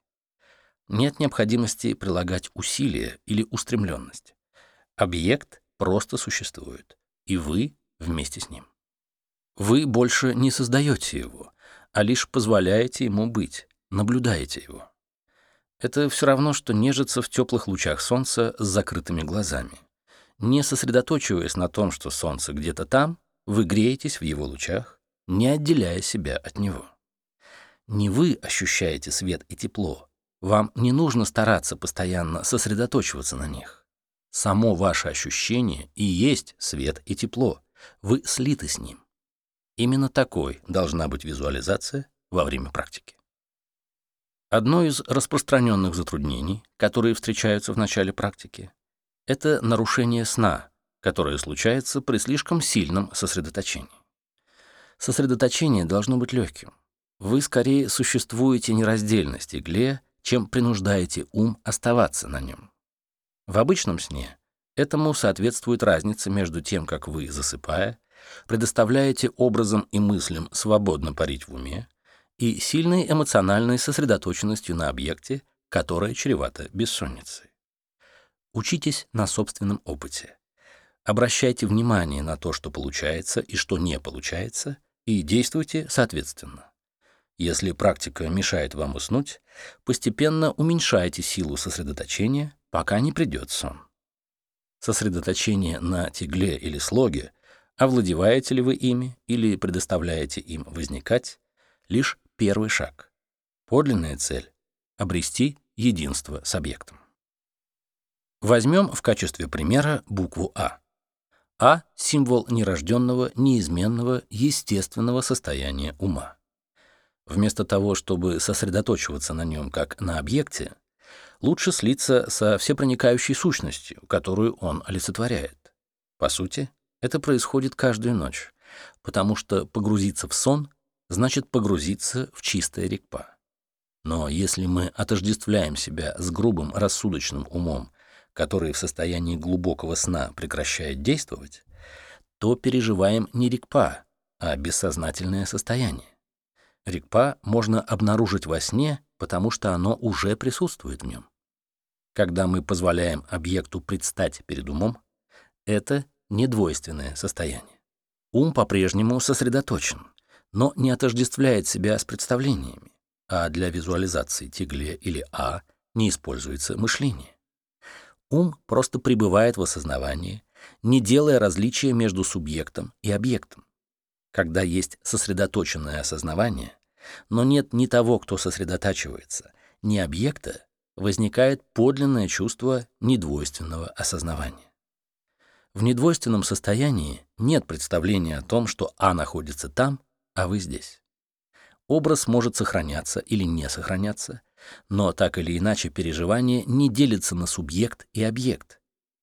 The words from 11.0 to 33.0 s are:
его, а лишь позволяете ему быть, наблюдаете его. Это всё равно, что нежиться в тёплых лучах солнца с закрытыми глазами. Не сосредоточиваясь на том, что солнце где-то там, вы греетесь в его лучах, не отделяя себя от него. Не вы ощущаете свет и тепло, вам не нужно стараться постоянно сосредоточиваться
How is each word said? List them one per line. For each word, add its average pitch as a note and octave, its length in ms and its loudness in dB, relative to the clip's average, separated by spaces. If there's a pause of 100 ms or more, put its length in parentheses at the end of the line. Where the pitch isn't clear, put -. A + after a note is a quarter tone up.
его, - 320 -14 (400)
а G#2+ 100 2
лишь A#2+ 260 2
позволяете A2 760 2
ему G#2+ 240 0
быть, - 400 -4 (220)
наблюдаете G#2 720 0
его. - 280 -18 (880)
Это C#3+ 300 0
всё C#3+ 180 0
равно, C#3 260 4
что - 220 -2
нежиться B2+ 480 2
в - 60 -8
тёплых B2 400 0
лучах E2+ 320 -2
солнца B2 580 0
с A2 80 -2
закрытыми F2 560 -2
глазами. D2+ 560 -4 (600)
Не C3 260 4
сосредоточиваясь B2 920 2
на F2+ 120 0
том, G2 240 0
что - 180 -8
солнце D2 420 -4
где-то D#2 320 -4
там, D3+ 360 0 (260)
вы G#2 160 2
греетесь A2 560 0
в D#2+ 60 -8
его D2 200 -4
лучах, C2+ 540 -6 (300)
не G2 180 2
отделяя C#3 540 2
себя D2+ 360 -4
от - 220 -10
него. G2+ 320 -4 (960)
Не G#2 240 0
вы C#3+ 320 2
ощущаете - 680 -2
свет F2+ 360 -4
и - 60 -10
тепло, - 560 -6 (300)
вам G#2 340 2
не B2 160 2
нужно B2+ 360 4
стараться G#2+ 500 2
постоянно F2 680 -4
сосредоточиваться G#2+ 920 -2